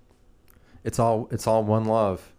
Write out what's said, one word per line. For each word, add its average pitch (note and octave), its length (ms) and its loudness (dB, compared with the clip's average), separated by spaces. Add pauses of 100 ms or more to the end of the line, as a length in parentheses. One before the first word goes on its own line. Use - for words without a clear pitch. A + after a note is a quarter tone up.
(840)
It's - 160 -8
all, A#2 320 0
it's A2 160 -6
all A2 160 2
one A2 220 0
love. G#2+ 540 -2